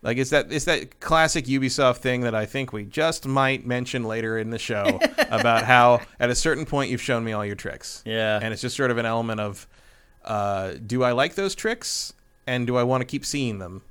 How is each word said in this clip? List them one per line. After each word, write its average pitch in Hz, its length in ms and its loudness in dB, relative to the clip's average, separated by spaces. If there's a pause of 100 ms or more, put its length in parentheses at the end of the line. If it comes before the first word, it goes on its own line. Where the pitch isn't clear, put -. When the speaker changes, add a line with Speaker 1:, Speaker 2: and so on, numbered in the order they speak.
Speaker 1:
like, 117 160 -2
it's 131 140 0
that, 143 200 2
it's 151 140 -2
that - 340 -2
classic 160 460 2
Ubisoft 131 520 2
thing 127 240 -2
that 120 140 0
I 107 100 0
think 131 280 -6
we 107 100 -8
just 156 420 -2
might 135 400 2
mention 123 380 -2
later 113 340 -2
in 110 120 -4
the 113 100 -6
show 104 400 0 (160)
Speaker 2:
<laughs> - 140 0
Speaker 1:
about 113 340 4
how 123 380 8 (180)
at 120 100 2
a 120 60 0
certain 151 300 0
point 139 260 -2
you've 120 100 -2
shown 117 220 -2
me 113 80 -4
all 104 140 -4
your 101 100 -6
tricks. - 500 -12
Speaker 2:
Yeah. 110 360 0
Speaker 1:
And 110 100 -4
it's 104 100 -8
just 123 140 -6
sort 131 160 0
of 117 60 0
an 117 80 -2
element 113 340 -2
of, 104 260 -6 (600)
uh, 101 480 -2 (120)
do 123 180 0
I 123 100 4
like 139 220 2
those 196 200 -2
tricks? - 560 -6 (340)
And 123 220 -2
do 123 80 0
I 123 80 4
wanna 127 220 0
keep 139 200 -8
seeing 120 340 -4
them? 92 320 -12